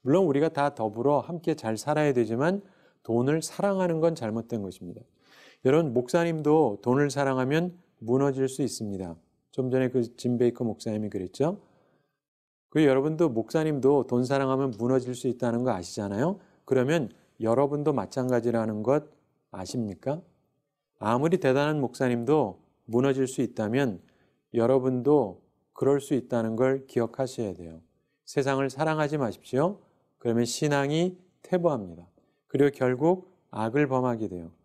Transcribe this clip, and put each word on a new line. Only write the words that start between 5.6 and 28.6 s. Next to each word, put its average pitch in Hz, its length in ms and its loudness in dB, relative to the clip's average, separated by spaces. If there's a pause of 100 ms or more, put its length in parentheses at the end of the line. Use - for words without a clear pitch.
여러분, 147 260 2
목사님도 151 880 2
돈을 139 280 2
사랑하면 139 680 0 (200)
무너질 131 500 0
수 131 140 -6
있습니다. 98 520 -6 (360)
좀 127 200 -4
전에 131 200 2
그 123 120 0 (140)
짐 123 220 -2
베이커 120 260 2
목사님이 107 460 -4
그랬죠. 117 500 -4 (1080)
그 156 140 4
여러분도, 151 440 4
목사님도 139 800 2
돈 123 180 2
사랑하면 135 540 0
무너질 123 360 0
수 127 140 -4
있다는 120 360 -2
거 127 80 0
아시잖아요. 101 680 -4 (240)
그러면 131 460 0 (300)
여러분도 139 520 0
마찬가지라는 117 920 -2
것 143 220 0 (460)
아십니까? 110 720 -8 (800)
아무리 131 380 2
대단한 147 420 2
목사님도 123 760 0 (260)
무너질 131 440 2
수 131 120 -6
있다면 113 600 -2 (520)
여러분도 127 880 2 (300)
그럴 139 280 2
수 143 140 -4
있다는 113 420 -2
걸 131 300 0
기억하셔야 113 680 -4
돼요. 82 260 -16 (440)
세상을 135 440 0